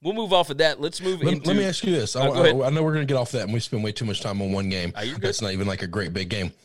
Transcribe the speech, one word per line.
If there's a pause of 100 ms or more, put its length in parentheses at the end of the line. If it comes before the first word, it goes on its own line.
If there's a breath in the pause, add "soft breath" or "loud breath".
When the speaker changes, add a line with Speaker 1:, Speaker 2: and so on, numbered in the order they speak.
Speaker 1:
we'll
move
off
of
that.
Let's
move
Speaker 2:
Let,
Speaker 1:
into
Speaker 2:
let
me
ask
you
this.
Speaker 1:
Oh,
Speaker 2:
I,
Speaker 1:
go
ahead.
Speaker 2:
I,
I
know
we're
gonna
get
off
that,
and
we
spend
way
too
much
time
on
one
game.
Speaker 1:
Oh,
you're
good.
Speaker 2:
That's
not
even,
like,
a
great
big
game. (140)